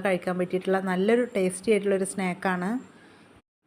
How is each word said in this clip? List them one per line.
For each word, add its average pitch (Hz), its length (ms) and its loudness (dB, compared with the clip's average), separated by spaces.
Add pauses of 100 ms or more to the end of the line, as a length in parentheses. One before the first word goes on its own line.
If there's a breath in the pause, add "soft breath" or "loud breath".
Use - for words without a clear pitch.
കഴിക്കാൻ 185 360 0
പറ്റിയിട്ടുള്ള 185 360 0 (140)
നല്ലൊരു 220 320 2 (100)
ടേസ്റ്റി 185 400 0
ആയിട്ടുള്ളൊരു 196 380 2
സ്നാക്കാണ്. 185 580 -2 (960 loud breath)